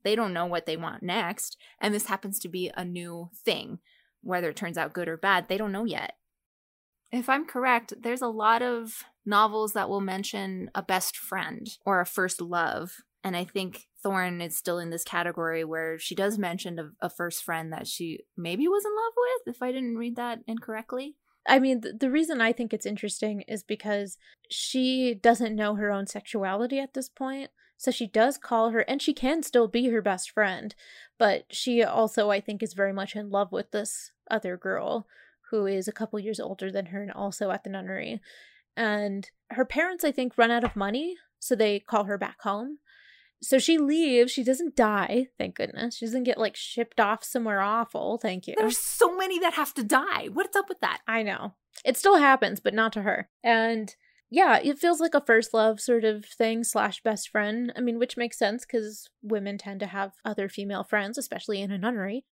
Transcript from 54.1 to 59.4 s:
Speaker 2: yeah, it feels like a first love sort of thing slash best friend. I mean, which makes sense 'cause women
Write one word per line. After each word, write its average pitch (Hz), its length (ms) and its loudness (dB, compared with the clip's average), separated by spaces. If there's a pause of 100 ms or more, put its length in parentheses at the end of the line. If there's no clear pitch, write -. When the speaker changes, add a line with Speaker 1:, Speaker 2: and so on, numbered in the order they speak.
Speaker 2:
yeah, 285 320 8
it 285 160 0
feels 339 220 4
like 330 140 2
a 285 60 8
first 226 320 4
love 220 280 4
sort 233 240 2
of 214 200 0
thing 226 400 0
slash 208 380 0
best 214 260 -2
friend. 220 480 -2
I - 40 -6
mean, 233 180 0
which 247 180 0
makes 240 220 -4
sense 220 260 0
'cause 214 460 -6 (120)
women 202 360 -2